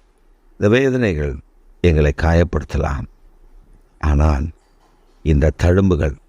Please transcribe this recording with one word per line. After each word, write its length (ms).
இந்த 100
வேதனைகள் 640
எங்களை 340
காயப்படுத்தலாம். 880
ஆனால் 440
இந்த 320
தழும்புகள் 580